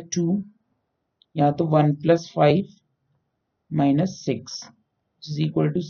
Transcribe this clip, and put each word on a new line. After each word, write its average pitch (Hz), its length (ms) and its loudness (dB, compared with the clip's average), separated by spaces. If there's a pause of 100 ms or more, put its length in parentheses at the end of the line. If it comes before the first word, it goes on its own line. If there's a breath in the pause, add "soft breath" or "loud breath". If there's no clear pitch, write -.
(160)
टू, 175 100 -2 (1080)
यहाँ 147 220 2
तो 175 80 0 (100)
वन 147 260 4
प्लस 170 340 2
फ़ाइव 160 400 2 (1000)
माइनस 147 480 0
सिक्स - 340 -6 (680)
is 147 180 -6
equal 156 300 -2
to 180 120 -6